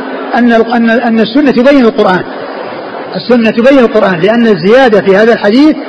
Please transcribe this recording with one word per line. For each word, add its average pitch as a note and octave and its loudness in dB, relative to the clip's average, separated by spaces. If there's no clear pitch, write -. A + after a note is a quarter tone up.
أن A#3 2
ال-، A3+ 0
أن، A#3 0
أن A3+ 0
السنة B3+ 0
تبين B3+ 2
القرآن، G3+ 0
السنة A3+ 0
تبين B3+ 2
القرآن، G#3 0
لأن A3+ 0
الزيادة G#3+ 2
في F#3+ 2
هذا A3+ 2
الحديث B3+ 2